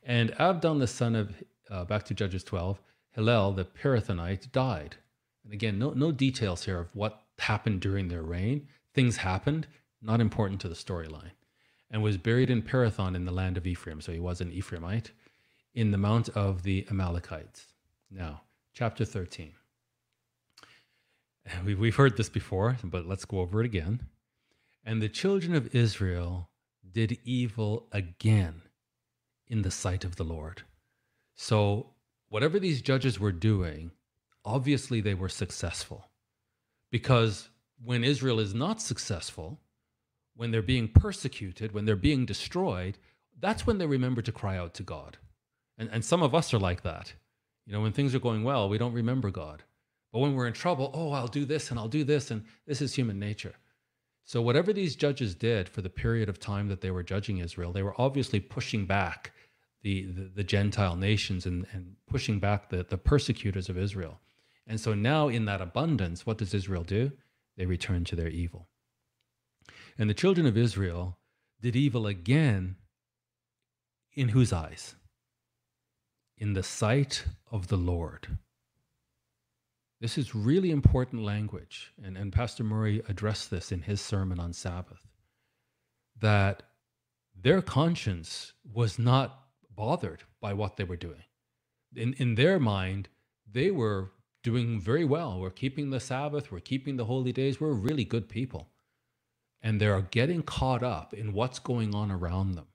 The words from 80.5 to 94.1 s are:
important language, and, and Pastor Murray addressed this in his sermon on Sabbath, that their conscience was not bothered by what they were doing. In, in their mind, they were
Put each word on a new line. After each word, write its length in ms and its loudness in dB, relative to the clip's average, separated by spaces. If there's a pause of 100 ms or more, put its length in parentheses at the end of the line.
important 540 4
language, 680 -6 (120)
and, 120 -10
and 160 -4
Pastor 300 0
Murray 460 2
addressed 420 -4
this 220 -4
in 100 -4
his 180 -2
sermon 380 -2
on 140 -6
Sabbath, 560 -10 (1120)
that 420 4 (720)
their 260 4
conscience 920 -2 (200)
was 240 0
not 500 2 (280)
bothered 480 -4 (180)
by 120 -4
what 240 -4
they 80 -2
were 100 -6
doing. 300 -12 (720)
In, 220 -2
in 180 2
their 240 4
mind, 480 0 (420)
they 220 0
were 400 -2 (320)